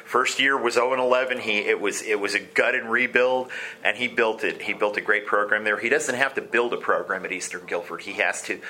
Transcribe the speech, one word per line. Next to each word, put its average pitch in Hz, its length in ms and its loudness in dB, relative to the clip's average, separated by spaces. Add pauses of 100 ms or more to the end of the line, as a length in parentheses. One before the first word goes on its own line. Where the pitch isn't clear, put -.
first - 340 0
year 139 180 4
was 117 200 2
oh 123 160 4
and 127 80 2
eleven. 127 380 4
He, 107 180 0
it 104 240 2
was, 98 220 0
it 107 140 2
was 101 160 -2
a 104 60 0
gut 117 360 -2
and 117 140 -4
rebuild, 123 600 2 (340)
and 107 140 0
he 123 100 -2
built 113 380 0
it. 82 160 -2
He 107 100 -4
built 101 240 0
a - 60 0
great 104 260 0
program 104 380 0
there. 107 120 2
He 117 120 -2
doesn't 135 260 2
have 131 200 0
to - 60 -2
build 120 300 0
a 90 60 -2
program 90 480 0
at 92 80 -4
Eastern 90 320 -8
Guilford. 85 380 -6
He 98 100 -10
has 95 300 0
to 98 260 -8